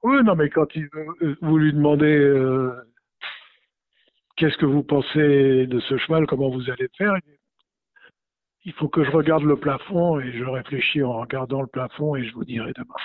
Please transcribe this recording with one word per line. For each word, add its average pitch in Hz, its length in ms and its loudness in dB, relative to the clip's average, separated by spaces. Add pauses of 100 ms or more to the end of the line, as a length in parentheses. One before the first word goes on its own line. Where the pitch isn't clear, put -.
Oui, 262 220 4
non, 214 100 4
mais 151 160 0
quand 151 240 0
il, 156 200 -8
euh, 156 480 -6
vous 156 160 4
lui 151 140 4
demandez, 147 440 4
euh, « 131 560 2 (1600)
Qu'est-ce 156 200 0
que 160 100 2
vous 143 160 2
pensez 139 840 4
de 127 140 -2
ce 135 180 -4
cheval, 160 280 0
comment 135 240 -2
vous 127 200 -6
allez 127 260 -6
faire ? » 202 200 0
Il 180 60 -4
dit, « 147 160 -20 (1300)
Il 170 80 -14
faut 151 160 -4
que 156 160 2
je 139 60 -2
regarde 156 340 2
le 147 120 4
plafond 151 600 -2
et 127 140 -6
je 120 120 -8
réfléchis 131 600 -4
en 120 160 -4
regardant 135 400 -6
le 131 80 -6
plafond 143 480 -6
et 127 100 -4
je 113 80 -14
vous 117 100 -8
dirai 113 280 -8
demain. » - 220 -14 (100)